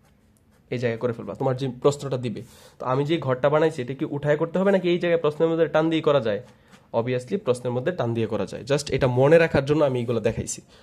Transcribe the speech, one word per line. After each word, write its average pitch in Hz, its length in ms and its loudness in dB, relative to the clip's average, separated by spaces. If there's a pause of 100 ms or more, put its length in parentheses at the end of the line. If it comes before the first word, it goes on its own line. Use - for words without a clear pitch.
(680)
এই 127 80 -4
জায়গায় 117 200 -2
করে 117 160 -2
ফেলবা। 101 220 -10
তোমার 135 220 0
যে 135 120 -4 (120)
প্রশ্নটা 139 360 0
দিবে। 110 240 -6 (380)
তো - 60 -10
আমি 131 200 0
যে 165 120 0
ঘরটা 131 320 0
বানাইছি, 156 320 2
এটা 131 120 -8
কি 147 120 -6
উঠায় 147 320 0
করতে 165 220 -2
হবে 190 120 2
নাকি 180 180 2
এই 175 100 2
জায়গায় 170 220 0
প্রশ্নের 151 280 2
মধ্যে 165 180 2
টান 160 220 2
দিয়ে 160 120 0
করা 147 180 4
যায়? 107 220 -2 (520)
Obviously, 123 440 -2
প্রশ্নের 123 360 -2
মধ্যে 131 180 -2
টান 120 220 -2
দিয়ে 113 140 0
করা 101 180 -2
যায়। - 180 -10
Just 139 320 -2
এটা 135 120 2
মনে 135 300 6
রাখার 160 280 2
জন্য 151 200 2
আমি 127 140 0
এগুলো 120 200 -2
দেখাইছি। - 420 -4 (220)